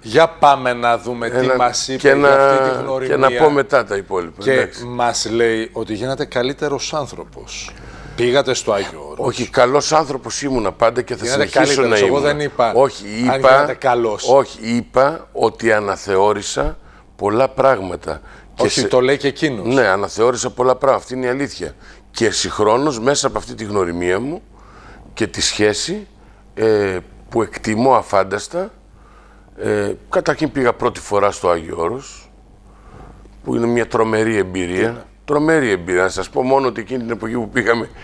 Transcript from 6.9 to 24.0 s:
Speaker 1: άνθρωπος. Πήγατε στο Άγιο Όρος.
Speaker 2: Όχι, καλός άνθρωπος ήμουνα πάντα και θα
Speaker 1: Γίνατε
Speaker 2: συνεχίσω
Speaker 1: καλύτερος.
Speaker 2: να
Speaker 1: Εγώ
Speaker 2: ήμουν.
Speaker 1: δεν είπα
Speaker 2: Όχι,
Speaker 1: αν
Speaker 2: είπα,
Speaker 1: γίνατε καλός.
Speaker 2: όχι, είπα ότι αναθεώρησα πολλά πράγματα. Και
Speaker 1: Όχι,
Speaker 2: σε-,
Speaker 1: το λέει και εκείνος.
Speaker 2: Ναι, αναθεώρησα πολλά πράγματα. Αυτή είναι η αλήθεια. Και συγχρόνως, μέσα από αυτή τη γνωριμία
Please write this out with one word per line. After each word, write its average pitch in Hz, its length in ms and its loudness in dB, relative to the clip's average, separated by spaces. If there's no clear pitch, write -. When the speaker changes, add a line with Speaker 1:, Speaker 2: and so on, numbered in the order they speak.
Speaker 1:
άνθρωπος. - 760 -12
Πήγατε 127 380 2
στο - 180 -2
Άγιο 85 380 -4
Όρος. - 160 -6
Speaker 2:
Όχι, 120 240 -4
καλός 135 420 2
άνθρωπος 139 500 -2
ήμουνα 123 300 -2
πάντα 120 300 0
και 120 140 -8
θα - 80 -8
Speaker 1:
Γίνατε 135 220 0
Speaker 2:
συνεχίσω 135 360 2
Speaker 1:
καλύτερος. 113 180 4
Speaker 2:
να 98 60 6
Speaker 1:
Εγώ 95 120 2
Speaker 2:
ήμουν. 139 40 0
Speaker 1:
δεν 147 40 -6
είπα 131 340 0
Speaker 2:
Όχι, 127 300 2
Speaker 1:
αν 135 80 0
Speaker 2:
είπα, 131 120 6
Speaker 1:
γίνατε 139 240 4
καλός. 117 540 0
Speaker 2:
όχι, 131 340 4
είπα 123 720 0
ότι 110 400 0
αναθεώρησα 104 1080 0
πολλά 110 320 0
πράγματα. 95 720 -2
Και - 80 -4
Speaker 1:
Όχι, 131 180 0
Speaker 2:
σε-, 117 80 0
Speaker 1:
το 127 120 4
λέει 131 160 2
και 135 120 -6
εκείνος. 123 460 -2
Speaker 2:
Ναι, 127 120 4
αναθεώρησα 104 640 0
πολλά 127 260 2
πράγματα. 127 260 0
Αυτή - 120 -12
είναι 127 120 -4
η - 20 -2
αλήθεια. 123 460 -6
Και 110 200 0
συγχρόνως, 110 720 0
μέσα 139 260 0
από 107 120 -4
αυτή 120 160 -10
τη 113 100 -10
γνωριμία 92 560 -2